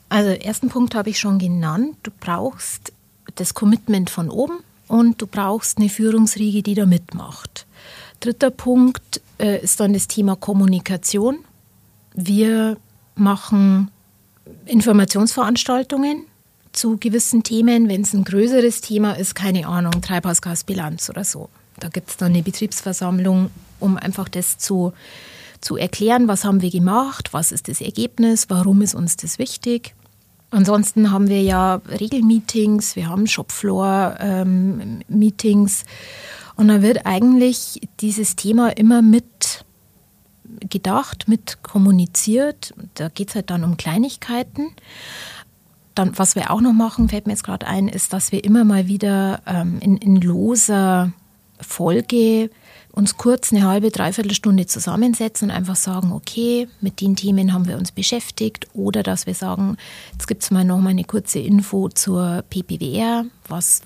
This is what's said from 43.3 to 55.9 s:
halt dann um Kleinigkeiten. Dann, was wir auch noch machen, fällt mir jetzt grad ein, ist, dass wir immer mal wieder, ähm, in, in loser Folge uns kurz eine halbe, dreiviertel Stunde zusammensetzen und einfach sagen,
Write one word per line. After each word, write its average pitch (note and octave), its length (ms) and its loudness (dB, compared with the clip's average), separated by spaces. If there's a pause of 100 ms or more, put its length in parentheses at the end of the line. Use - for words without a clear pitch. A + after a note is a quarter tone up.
halt F#3+ 160 -6
dann F3 140 -2
um E3+ 120 0
Kleinigkeiten. B3 920 -4 (1300)
Dann, F#3 220 -2
was F#3+ 200 0
wir - 140 -4
auch A3 100 0
noch A#3+ 120 4
machen, A3+ 360 2
fällt G#3 180 -6
mir G#3 60 -2
jetzt - 120 -8
grad - 200 -8
ein, F#3+ 240 -2
ist, - 240 -6
dass F#3+ 200 -4
wir G3 120 -2
immer A3 200 6
mal G3 220 4
wieder, G3 600 -2
ähm, F3 340 -2
in, G3 180 4
in G3 180 4
loser F#3 960 2 (480)
Folge A3 920 0 (420)
uns G3+ 240 0
kurz B3 360 0
eine G3+ 140 6
halbe, G3+ 240 2
dreiviertel G3+ 420 -2
Stunde F#3+ 340 2
zusammensetzen A3 840 -2
und - 60 -4
einfach F#3 200 -4
sagen, F#3 360 -2